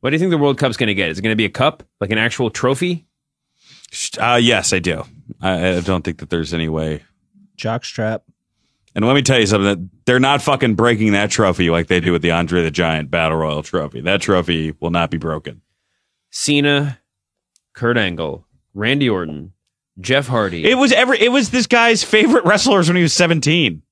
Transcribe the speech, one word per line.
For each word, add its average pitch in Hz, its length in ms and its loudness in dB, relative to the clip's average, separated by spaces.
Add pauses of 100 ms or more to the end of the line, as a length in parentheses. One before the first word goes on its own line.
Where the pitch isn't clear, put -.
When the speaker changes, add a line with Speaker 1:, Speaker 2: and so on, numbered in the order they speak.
Speaker 1:
What 127 80 -2
do 143 60 0
you 160 40 0
think 180 120 0
the 165 60 2
World 143 200 2
Cup's - 200 -2
gonna 110 160 0
get? 95 160 2
Is 80 100 -8
it - 20 -10
gonna 110 160 0
be 110 80 2
a 95 40 0
cup? - 340 -2 (180)
Like 101 100 -4
an 110 60 0
actual 117 320 -2
trophy? 156 560 -4 (840)
Speaker 2:
Sh-, - 280 -10
uh, 120 220 2
yes, 117 320 2
I 95 60 0
do. 85 240 -4 (380)
I, 92 360 0
I - 40 0
don't 87 220 -2
think 80 160 -8
that 73 100 -14
there's 82 240 -4
any 82 160 -4
way. 78 340 -4 (540)
Speaker 3:
Jockstrap. 110 640 -6 (720)
Speaker 2:
And 104 120 0
let 127 80 4
me 143 80 4
tell 127 180 2
you 110 60 4
something, 98 200 2
that 92 240 -2 (160)
they're 123 140 4
not 135 220 2
fucking 131 340 0
breaking 110 380 2
that 101 160 2
trophy 92 400 2
like 85 180 0
they 90 120 2
do 85 120 0
with 85 120 0
the 85 80 2
Andre 85 320 0
the 80 80 -2
Giant 80 400 -2
Battle 80 260 0
Royal 76 260 -4
trophy. 73 380 -6
That 90 200 -2
trophy 82 580 -2
will 85 100 -4
not 85 220 -2
be 80 60 -4
broken. 78 440 -8 (720)
Speaker 1:
Cena, 143 680 -2 (720)
Kurt 120 240 0
Angle, 82 480 -4 (280)
Randy 127 360 0
Orton, 85 440 -6 (460)
Jeff 131 280 0
Hardy. 104 420 0
Speaker 2:
It 254 60 4
was 262 160 2
every, 247 280 2
it 233 120 4
was 254 200 0
this 247 160 0
guy's 233 360 2
favorite 226 420 4
wrestlers 196 420 4
when 175 80 2
he 180 80 4
was 160 100 2
seventeen. 156 680 0 (100)